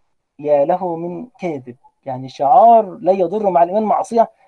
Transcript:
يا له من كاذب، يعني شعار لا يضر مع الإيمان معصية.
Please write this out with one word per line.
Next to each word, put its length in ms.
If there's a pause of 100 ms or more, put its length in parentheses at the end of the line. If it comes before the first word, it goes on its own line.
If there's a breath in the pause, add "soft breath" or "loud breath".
(400)
يا 260
له 300
من 320 (120)
كاذب، 360 (300)
يعني 240
شعار 720
لا 100
يضر 380
مع 140
الإيمان 200
معصية. 480 (160 soft breath)